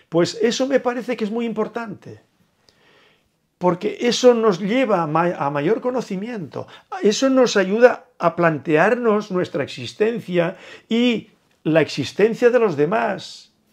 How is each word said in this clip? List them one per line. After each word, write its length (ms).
pues 340
eso 260
me 120
parece 380
que 60
es 80
muy 140
importante. 760
Porque 440
eso 340
nos 240
lleva 420
a 60
ma-, 280
a 140
mayor 320
conocimiento, 840
eso 300
nos 260
ayuda 480
a 160
plantearnos 960
nuestra 320
existencia 920
y 420
la 180
existencia 680
de 80
los 180
demás. 760